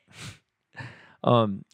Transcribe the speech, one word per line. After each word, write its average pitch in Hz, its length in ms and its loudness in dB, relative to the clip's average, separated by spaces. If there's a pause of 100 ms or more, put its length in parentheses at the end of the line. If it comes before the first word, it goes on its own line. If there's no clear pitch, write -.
<laughs> - 40 -20 (1160)
Um, 110 380 2 (100)